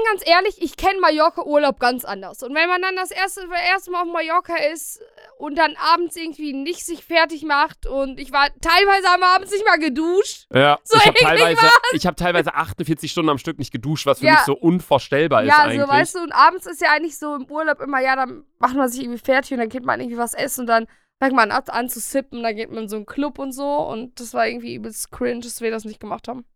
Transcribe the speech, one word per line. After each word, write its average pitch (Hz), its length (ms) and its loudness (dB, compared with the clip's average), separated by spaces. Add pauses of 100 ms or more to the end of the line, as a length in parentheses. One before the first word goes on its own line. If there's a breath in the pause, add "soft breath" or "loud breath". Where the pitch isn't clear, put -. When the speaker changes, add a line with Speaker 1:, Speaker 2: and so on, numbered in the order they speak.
(100)
Speaker 1:
ganz 370 160 -4
ehrlich, 370 340 2
ich 330 160 -6
kenn 392 220 0
Mallorca-Urlaub 311 800 2
ganz 247 260 0
anders. 190 380 -12
Und 262 140 -8
wenn 320 120 2
man 359 140 0
dann 381 140 -2
das 370 160 -6
erste, 381 360 -6
das 349 120 -4 (100)
erste 370 220 -2
Mal 359 100 -2
auf 339 100 -4
Mallorca 339 440 -2 (160)
ist - 280 -14 (380)
und 294 180 -8
dann 311 200 2
abends 330 400 0
irgendwie 311 360 -8
nicht 277 320 -8
sich 339 200 -10
fertig 320 400 0
macht 302 420 -2
und 269 320 -6
ich 269 140 -16
war 285 160 2 (120)
teilweise 381 540 2
am 359 80 2
Abend 370 280 2
nicht 403 140 -2
mal 359 140 4
geduscht. 320 760 -2
Speaker 2:
Ja, 135 300 6
Speaker 1:
So - 140 2
Speaker 2:
ich 427 100 8
hab 427 80 4
Speaker 1:
eklig 480 140 6
Speaker 2:
teilweise, 480 340 4
Speaker 1:
war's. 453 100 8 (200)
Speaker 2:
ich 311 140 -2
hab 180 100 -2
teilweise 170 380 0
achtundvierzig 160 580 -4
Stunden 160 160 0
am 143 100 2
Stück 160 220 -8
nicht - 100 -10
geduscht, 139 360 -4
was 139 120 4
für 285 80 0
Speaker 1:
Ja. 311 60 6
Speaker 2:
mich 302 80 8
so 151 160 2
unvorstellbar 151 880 2
ist - 60 2
Speaker 1:
Ja, 302 80 8
Speaker 2:
eigentlich. 294 240 2
Speaker 1:
so, 285 60 -2
weißt 285 280 2
du, - 60 -8
und 330 100 -8
abends 330 340 4
ist 339 140 -12
ja 339 100 2
eigentlich 302 260 -2
so 294 200 -8
im 262 120 -10
Urlaub 302 320 -4
immer, 269 200 -4
ja, 262 160 0
dann 262 280 -6 (140)
macht 247 160 -2
man 269 140 2
sich 240 160 -8
irgendwie 240 180 -10
fertig 269 300 0
und 262 60 -4
dann 233 100 -2
geht 247 160 -10
man 247 160 -2
irgendwie 240 180 -8
was 233 160 -4
essen - 280 -6
und 240 40 -8
dann 226 200 2 (360)
fängt 269 140 2
man 220 160 4
an, 269 160 -2
an 240 200 -4
zu 233 120 -10
sippen, 247 420 -6
dann 226 140 -4
geht 220 160 -10
man 220 120 -8
in 208 40 -10
so 208 80 -8
einen 208 100 -12
Club 285 320 -6
und 269 140 -8
so 285 200 -6 (140)
und 247 320 -10
das 233 160 -14
war 233 140 0
irgendwie 240 260 -8
übelst 220 380 -12
cringe, 247 280 -4
dass 233 200 -14
wir 226 100 -4
das 220 140 -8
nicht 214 160 -16
gemacht 214 260 -12
haben. 240 180 -12 (120)